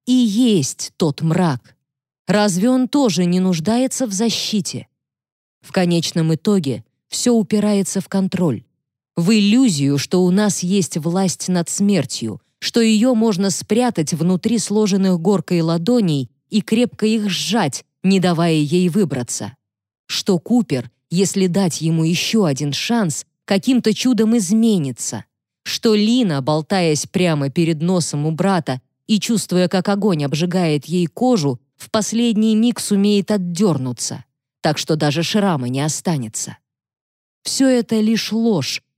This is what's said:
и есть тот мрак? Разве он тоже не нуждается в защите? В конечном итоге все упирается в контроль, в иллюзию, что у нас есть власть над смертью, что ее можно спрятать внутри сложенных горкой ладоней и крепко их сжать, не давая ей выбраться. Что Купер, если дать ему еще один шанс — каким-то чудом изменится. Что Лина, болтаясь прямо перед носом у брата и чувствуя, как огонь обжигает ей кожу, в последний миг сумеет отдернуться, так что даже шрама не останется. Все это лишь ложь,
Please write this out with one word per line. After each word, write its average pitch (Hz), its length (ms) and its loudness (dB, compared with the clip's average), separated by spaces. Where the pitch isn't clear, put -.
и 247 60 2
есть 226 840 2
тот 151 260 -2
мрак? 160 540 -2
Разве 208 440 2
он 254 180 0
тоже 214 360 2
не 180 160 2
нуждается 214 680 -2
в 202 60 -6
защите? 190 760 -4
В - 120 -20
конечном 170 640 0
итоге 151 500 -2
все - 260 0
упирается 208 680 0
в - 80 -8
контроль, 175 560 -2
в 170 160 0
иллюзию, 202 680 2
что 185 260 0
у 180 60 4
нас 202 320 0
есть 185 340 -2
власть 170 520 -4
над 175 200 0
смертью, 156 720 -2
что - 220 -2
ее 226 340 4
можно 202 360 2
спрятать 214 640 -2
внутри 185 440 0
сложенных 190 640 0
горкой 180 400 0
ладоней 165 680 0
и 208 140 0
крепко 226 420 -2
их 214 240 0
сжать, 160 560 -2
не 190 180 4
давая 170 340 2
ей 160 340 2
выбраться. 139 680 -4
Что - 320 -2
Купер, 156 520 -2
если 190 360 0
дать 180 360 -2
ему 160 220 0
еще 180 400 0
один 143 280 -2
шанс — 202 540 -2
каким-то 220 480 0
чудом 226 440 2
изменится. 185 880 0
Что - 300 0
Лина, 208 460 2
болтаясь 156 680 0
прямо 156 440 0
перед 160 320 0
носом 170 420 -2
у 160 60 0
брата 160 500 0
и 220 140 2
чувствуя, 180 480 0
как 185 220 0
огонь 196 340 0
обжигает 160 600 0
ей 175 200 0
кожу, 165 540 0
в - 140 -20
последний 220 680 0
миг 226 240 0
сумеет 202 500 0
отдернуться, 170 960 -2
так 151 160 0
что - 180 -2
даже 151 260 0
шрама 165 460 0
не 131 140 -4
останется. 147 760 -6
Все - 260 0
это 233 320 2
лишь 214 320 0
ложь, 220 500 -2